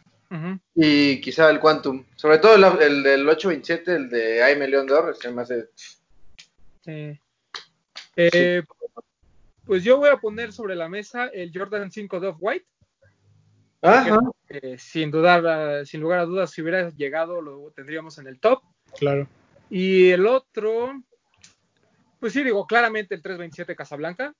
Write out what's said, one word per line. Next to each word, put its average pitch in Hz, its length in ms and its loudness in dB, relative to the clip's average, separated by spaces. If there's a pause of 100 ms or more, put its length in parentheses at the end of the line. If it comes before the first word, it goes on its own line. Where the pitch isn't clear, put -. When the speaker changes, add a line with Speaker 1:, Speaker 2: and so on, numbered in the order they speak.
(300)
Speaker 1:
Ujú. 180 300 -10 (160)
Speaker 2:
y 143 440 2
quizá 156 300 4
el 147 100 2
Quantum. 143 460 0 (100)
Sobre 156 220 4
todo 214 180 8
el, 190 260 6
el 143 220 2
del 139 240 2
ocho 160 220 0
veintisiete, 170 460 -4
el 135 140 -4
de 117 340 -2
Aime 139 260 2
León 139 180 0
de 135 60 0
Oro, 160 200 2
se - 160 -14
me 123 120 -8
hace 120 260 -8 (1160)
Speaker 1:
Sí. 151 340 -14 (960)
Eh, 175 480 2
Speaker 2:
Sí. - 120 -20 (920)
Speaker 1:
pues 185 180 -2
yo 247 140 4
voy 285 120 4
a 277 80 4
poner 214 360 -10
sobre 190 220 -10
la 165 120 -8
mesa 208 400 -10
el 180 260 -12
Jordan 196 380 -10
cinco 196 300 -12
de 190 60 -6
Off-White. 190 380 -8 (1160)
Speaker 2:
Ajá. 220 380 4 (280)
Speaker 1:
Que, 135 260 -16
eh, 127 40 -18
sin 156 340 -8
dudar, 160 760 0
sin 156 140 -14
lugar 170 200 -2
a 175 60 -2
dudas, 175 260 -6
si - 100 -14
hubiera 175 300 -4
llegado, 160 500 -8
lo 143 300 -18
tendríamos 156 480 -16
en 135 80 -20
el 127 120 -20
top. 170 220 0 (360)
Speaker 3:
Claro. 139 300 -2 (420)
Speaker 1:
Y 185 400 4
el 180 180 2
otro, 240 760 -4 (1160)
pues 220 140 -6
sí, 277 100 -2
digo, 202 240 -2
claramente 220 480 -2
el 170 60 -14
tres 185 160 -12
veintisiete 175 400 -14
Casablanca. 165 640 -12